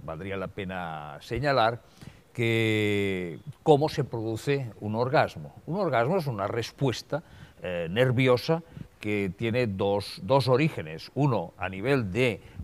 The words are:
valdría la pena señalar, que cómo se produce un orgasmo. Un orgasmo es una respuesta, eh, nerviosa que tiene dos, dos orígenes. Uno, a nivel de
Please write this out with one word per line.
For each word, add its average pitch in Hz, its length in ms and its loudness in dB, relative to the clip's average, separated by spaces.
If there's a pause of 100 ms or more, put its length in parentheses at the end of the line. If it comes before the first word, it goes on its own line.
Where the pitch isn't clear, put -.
valdría 92 340 -8
la 92 100 -6
pena 85 720 -8
señalar, 120 640 2 (520)
que 104 1080 2 (220)
cómo 151 280 6
se 143 160 -2
produce 113 760 -4
un 107 160 -4
orgasmo. 120 580 0 (120)
Un 170 140 -4
orgasmo 143 380 2
es 147 100 -2
una 104 200 -2
respuesta, 117 760 -2 (380)
eh, 87 280 -4
nerviosa 127 760 2 (380)
que 101 340 0
tiene 117 320 0
dos, 101 560 -2
dos 127 240 2
orígenes. 120 680 0
Uno, 117 420 0
a 92 100 -4
nivel 104 460 0
de 117 260 0 (240)